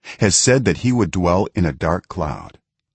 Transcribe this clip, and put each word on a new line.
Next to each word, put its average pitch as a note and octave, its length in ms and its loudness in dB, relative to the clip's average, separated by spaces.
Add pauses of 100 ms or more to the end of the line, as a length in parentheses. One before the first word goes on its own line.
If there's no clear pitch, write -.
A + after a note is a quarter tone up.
(200)
has G2+ 160 4
said B2+ 280 2
that F2+ 140 2
he B2 140 0
would G#2+ 180 0
dwell F2+ 440 0
in F2 120 0
a D2 60 -2
dark E2 360 -4
cloud. C#2+ 500 -8 (360)